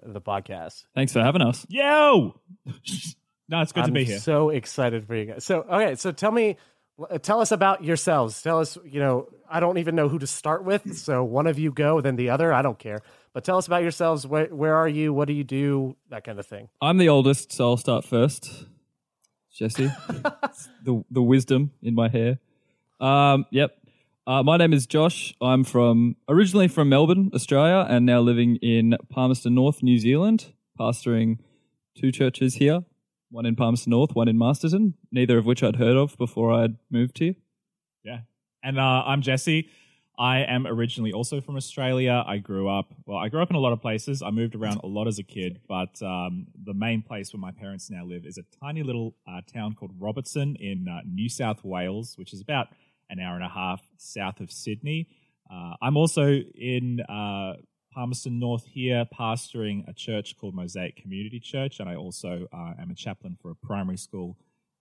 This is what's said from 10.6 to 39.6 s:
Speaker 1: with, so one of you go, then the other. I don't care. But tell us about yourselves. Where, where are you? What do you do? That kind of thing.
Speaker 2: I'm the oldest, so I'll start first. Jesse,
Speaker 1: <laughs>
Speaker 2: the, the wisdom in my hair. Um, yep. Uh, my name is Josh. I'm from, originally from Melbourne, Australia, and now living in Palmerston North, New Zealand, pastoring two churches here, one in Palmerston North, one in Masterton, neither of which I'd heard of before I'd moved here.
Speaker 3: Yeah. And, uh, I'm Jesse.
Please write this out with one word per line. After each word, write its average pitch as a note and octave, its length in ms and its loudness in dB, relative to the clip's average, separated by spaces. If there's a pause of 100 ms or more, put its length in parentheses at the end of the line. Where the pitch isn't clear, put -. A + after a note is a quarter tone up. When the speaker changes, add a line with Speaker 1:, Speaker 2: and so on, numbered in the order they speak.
Speaker 1:
with, F#3+ 340 -2
so B2+ 240 -2
one B2+ 240 0
of D#3+ 100 0
you D3+ 140 0
go, D3+ 300 2
then C3 160 0
the B2 140 0
other. D#3 220 2
I C3 100 4
don't B2+ 140 -2
care. G#2+ 260 -12 (300)
But B2+ 120 -8
tell F#3 120 0
us F#3 120 0
about F3 140 2
yourselves. E3 440 0
Where, D3+ 200 0
where D#3 280 0
are D#3+ 140 4
you? D3+ 260 0
What C#3+ 140 0
do D3 40 -2
you C#3+ 120 -2
do? C3+ 500 -2 (160)
That A#2 140 -14
kind G#2 160 -12
of G2+ 60 -12
thing. G#2+ 240 -18 (120)
Speaker 2:
I'm E3 160 4
the F3 100 8
oldest, C3+ 440 6
so B2 140 0
I'll A#2+ 100 4
start A#2 280 -2
first. - 600 0 (920)
Jesse, C3 420 -2
Speaker 1:
<laughs> - 840 -8
Speaker 2:
the, A#2+ 260 -2
the B2+ 140 2
wisdom C3 480 4 (100)
in A#2 140 -2
my A2+ 140 4
hair. A#2 320 0 (580)
Um, C#3 540 4
yep. C#3 260 0 (480)
Uh, C3+ 160 2
my D3+ 140 6
name E3+ 160 6
is C3+ 160 4
Josh. - 520 0
I'm B2+ 220 4
from, A#2+ 540 4 (120)
originally F#3 380 6
from D#3 220 2
Melbourne, D#3+ 440 6
Australia, D#3+ 560 4
and B2 160 4
now B2 140 6
living A#2+ 380 4
in A2+ 400 4 (120)
Palmerston B2+ 460 0
North, C3+ 300 2
New B2 160 6
Zealand, D#3+ 520 2 (240)
pastoring A2+ 600 0 (580)
two C3 140 0
churches C3 460 0
here, D3+ 240 4 (480)
one A#2 160 -8
in A2+ 120 0
Palmerston A#2 340 0
North, B2+ 240 4
one A#2 140 4
in A2+ 100 4
Masterton, D#3+ 560 2 (160)
neither B2 260 4
of A2 100 4
which A#2+ 140 2
I'd C#3 160 2
heard A#2+ 200 4
of C#3+ 200 2
before A2+ 360 0
I'd A2+ 240 2 (160)
moved A#2+ 260 0
here. E3+ 160 0 (680)
Speaker 3:
Yeah. A#2 160 -14 (420)
And, C3+ 160 -2
uh, C3 260 4
I'm C#3 160 0
Jesse. C#3 480 0 (480)